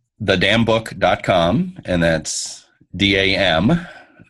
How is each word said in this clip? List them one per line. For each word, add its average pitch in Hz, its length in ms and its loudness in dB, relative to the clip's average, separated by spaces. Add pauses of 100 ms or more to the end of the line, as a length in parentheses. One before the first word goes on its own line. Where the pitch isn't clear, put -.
(200)
the 101 160 0
damn 104 280 2
book 110 340 0
dot 98 240 0
com, 107 640 0
and 87 180 -2
that's - 640 -4 (300)
D 98 200 2
A 95 200 0
M, 98 500 0 (440)